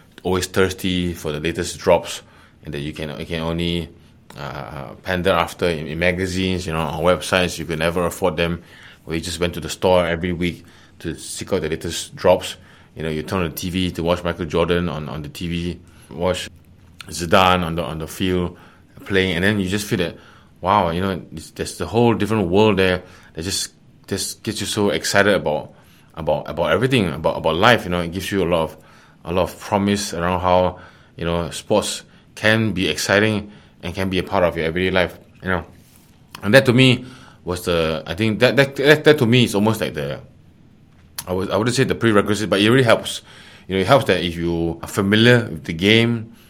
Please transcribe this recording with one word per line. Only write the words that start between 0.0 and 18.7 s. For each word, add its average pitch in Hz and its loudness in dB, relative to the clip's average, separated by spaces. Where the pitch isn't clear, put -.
always 90 -2
thirsty 90 -2
for 78 -8
the 73 -8
latest 82 -6
drops, - 0
and 76 -12
that 73 -8
you 73 -8
can, 76 -10
you 85 -12
can 82 -6
only, 85 -4
uh, 65 -12
pander 90 0
after 85 0
in, 80 -2
in 78 -6
magazines, 90 -2
you 82 -6
know, 80 -2
on 80 -4
websites. 90 0
You 80 -10
could 78 -4
never 85 0
afford 85 -4
them. 85 -2
We 82 -4
just 82 -8
went 85 -2
to 85 -10
the 80 -8
store 90 2
every 85 -2
week 87 -4
to 78 -10
seek - -12
out 95 0
the 78 -4
latest 82 -8
drops. 92 2
You - -10
know, 80 -4
you 78 -4
turn 95 -4
on 82 -4
the 69 -12
T 90 -8
V 90 -2
to 85 -6
watch 85 -2
Michael 85 -4
Jordan 87 0
on, 76 -8
on 76 -10
the 73 -14
T 85 -10
V, 85 -6
watch 90 -4
Zidane 90 4
on 82 -4
the, 82 -2
on 78 -8
the 78 -8
field 90 -2